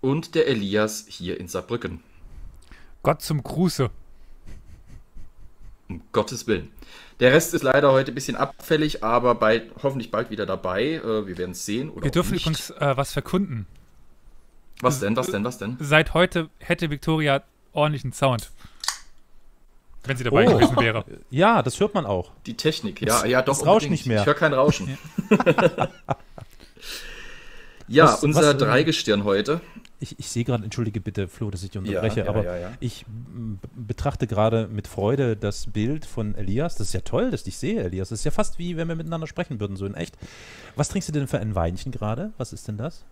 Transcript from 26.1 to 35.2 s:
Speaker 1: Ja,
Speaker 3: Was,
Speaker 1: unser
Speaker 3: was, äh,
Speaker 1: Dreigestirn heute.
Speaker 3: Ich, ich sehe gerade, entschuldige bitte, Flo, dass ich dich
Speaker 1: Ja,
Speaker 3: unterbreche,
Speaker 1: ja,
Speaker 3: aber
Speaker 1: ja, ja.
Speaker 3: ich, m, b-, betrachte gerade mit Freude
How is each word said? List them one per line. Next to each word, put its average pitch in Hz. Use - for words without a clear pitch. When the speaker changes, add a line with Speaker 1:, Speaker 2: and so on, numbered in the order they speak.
Speaker 1:
Ja, 147
Speaker 3:
Was, 123
Speaker 1:
unser 151
Speaker 3:
was, 151
äh, 143
Speaker 1:
Dreigestirn 123
heute. 107
Speaker 3:
Ich, -
ich -
sehe 117
gerade, 120
entschuldige 107
bitte, 98
Flo, 104
dass 95
ich 98
dich -
Speaker 1:
Ja, 95
Speaker 3:
unterbreche, 110
Speaker 1:
ja, 95
Speaker 3:
aber 104
Speaker 1:
ja, 87
ja. 90
Speaker 3:
ich, -
m, 113
b-, -
betrachte 120
gerade 110
mit 104
Freude 117